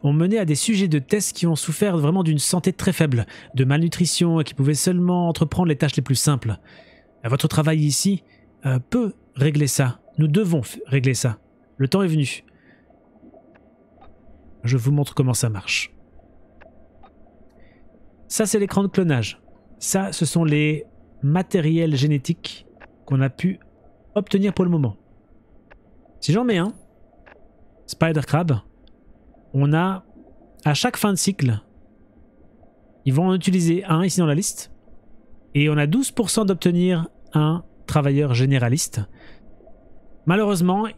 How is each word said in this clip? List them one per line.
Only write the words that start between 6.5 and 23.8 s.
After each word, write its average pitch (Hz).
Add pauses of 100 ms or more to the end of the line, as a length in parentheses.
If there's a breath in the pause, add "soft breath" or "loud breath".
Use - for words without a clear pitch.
Euh, 113
votre -
travail 156
ici, 151 (420 soft breath)
euh, 131
peut 226 (220)
régler 147
ça. 131 (160)
Nous 156
devons 170
f-, -
régler 135
ça. 113 (380)
Le 135
temps 190
est 185
venu. 156 (2250 soft breath)
Je 123
vous 123
montre 143
comment 127
ça 123
marche. - (2250 soft breath)
Ça, -
c'est 208
l'écran 202
de 202
clonage. 151 (380)
Ça, 190
ce 160
sont 165
les 151 (360)
matériels 160
génétiques 147 (380)
qu'on 135
a 135
pu 180 (560)